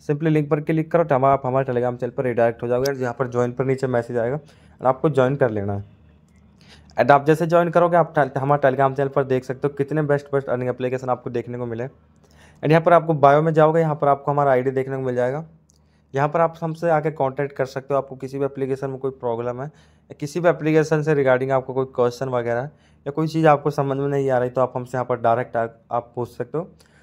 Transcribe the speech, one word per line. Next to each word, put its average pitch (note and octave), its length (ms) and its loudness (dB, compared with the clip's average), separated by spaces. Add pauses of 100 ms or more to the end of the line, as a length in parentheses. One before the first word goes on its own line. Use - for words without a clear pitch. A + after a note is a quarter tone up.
simply D3+ 240 -2
लिंक D3+ 200 0
पर D3+ 120 -2
क्लिक D#3+ 300 -2
करो E3+ 120 2
तो D#3+ 120 0
हम, C3 100 2
आप C#3 200 2
हमारे C3 200 0
Telegram B2 340 -2
चैनल B2 120 -6
पर C3+ 120 -4
रिडायरेक्ट A#2 400 0
हो A#2+ 40 -4
जाओगे। B2+ 260 0
यहाँ B2+ 260 -4
पर B2+ 100 -2
ज्वाइन B2 220 0
पर B2+ 140 -4
नीचे C3 240 -2
मैसेज A#2+ 280 -2
आएगा A#2+ 180 0
और - 520 -8
आपको C3 240 2
ज्वाइन C3 240 2
कर C3 160 2
लेना G2+ 220 -4
है। G2+ 240 -10 (1000)
And B2 140 4
आप C#3 140 6
जैसे D#3 220 2
ज्वाइन E3+ 220 2
करोगे, F3 280 2
आप E3 180 0
tel-, C#3 220 0
हमारे C#3+ 240 0
Telegram C3+ 340 2
चैनल C#3 140 -2
पर C#3 140 0
देख B2+ 200 -2
सकते C3 240 -6
हो C#3+ 60 -4
कितने D3 300 -2
बेस्ट, C#3+ 240 0
बेस्ट C#3 220 -4
अर्निंग B2 200 -2
एप्लीकेशन B2+ 400 -4
आपको B2 200 -6
देखने A#2+ 280 -6
को B2 80 -8
मिले। A#2 220 -8
And - 800 -10
यहाँ D#3+ 120 6
पर E3+ 120 4
आपको E3 220 4
बायो C#3+ 260 6
में D#3+ 120 0
जाओगे, D#3 260 4
यहाँ D#3 160 0
पर D3 120 -2
आपको C#3+ 240 0
हमारा C#3+ 200 2
आईडी B2+ 200 2
देखने C3+ 240 -4
को C3+ 60 -6
मिल B2+ 140 -4
जाएगा। B2+ 280 -2 (720)
यहाँ C#3+ 160 0
पर E3 120 0
आप D#3+ 200 0
हमसे E3 280 -4
आके D#3 220 0
कॉन्टैक्ट C#3 440 -4
कर C3+ 120 -2
सकते C3+ 260 -8
हो। C#3 40 2
आपको C3 180 -4
किसी C3+ 240 -10
भी C#3 60 0
एप्लीकेशन C3+ 440 -6
में C3 100 -10
कोई C3+ 140 -6
प्रॉब्लम A#2+ 480 -6
है D3 60 -10
या - 480 -20
किसी D3+ 240 -8
भी E3+ 100 4
एप्लीकेशन D#3 540 2
से D#3 100 0
रिगार्डिंग C3 380 2
आपको C3 220 -2
कोई C3 120 -2 (100)
क्वेश्चन B2 340 0
वगैरह A#2+ 400 -2 (360)
या C#3+ 60 -6
कोई D#3+ 160 -2
चीज़ D#3+ 200 0
आपको D3 240 4
समझ C#3 260 -2
में C#3+ 100 -2
नहीं C#3 220 0
आ B2+ 80 2
रही, B2 120 0
तो B2+ 120 -2
आप B2+ 140 0
हमसे B2+ 220 -8
यहाँ B2 80 -4
पर A#2+ 160 -4
डायरेक्ट A#2 360 0
आ, A2+ 100 0 (240)
आप A#2+ 240 -4
पूछ A#2+ 140 -6
सकते - 280 -10
हो। F3+ 120 -8 (340)